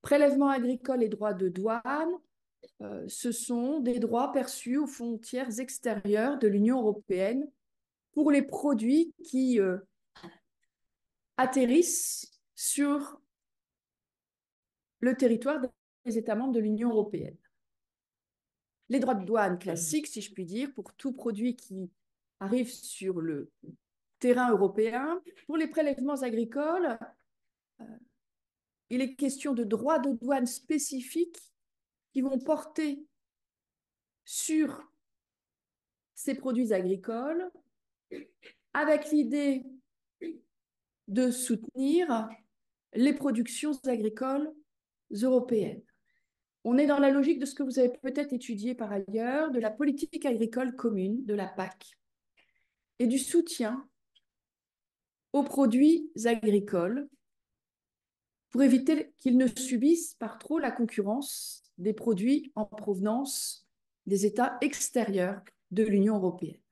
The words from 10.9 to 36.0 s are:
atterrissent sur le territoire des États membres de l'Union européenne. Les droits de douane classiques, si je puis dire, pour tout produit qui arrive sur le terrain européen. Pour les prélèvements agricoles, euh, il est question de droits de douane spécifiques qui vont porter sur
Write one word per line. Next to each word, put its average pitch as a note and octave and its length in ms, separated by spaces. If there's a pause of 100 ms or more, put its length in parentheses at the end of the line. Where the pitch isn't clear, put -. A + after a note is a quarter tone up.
atterrissent - 1040 (140)
sur C#4+ 680 (1800)
le B3+ 160
territoire B3 440 (440)
des A3+ 140
États A3 180
membres B3+ 160
de A#3 80
l'Union G#3+ 300
européenne. G#3 460 (1500)
Les B3+ 120
droits B3 140
de G3 100
douane F3+ 340
classiques, F3 480
si - 140
je - 120
puis F#3 120
dire, A#3+ 300
pour - 200
tout C4 180
produit A#3+ 440
qui F#3+ 340 (480)
arrive A#3 320
sur - 500
le D#3 300 (680)
terrain B3 320
européen. A3+ 680 (260)
Pour D4+ 100
les D#4 100
prélèvements C#4+ 560
agricoles, C4 760 (840)
euh, - 180 (920)
il B3 100
est C4 160
question C#4 380
de A#3 100
droits A3+ 340
de C#4 140
douane B3 340
spécifiques D4 1040 (600)
qui C4+ 80
vont C4+ 180
porter D4+ 640 (1200)
sur - 640 (1300)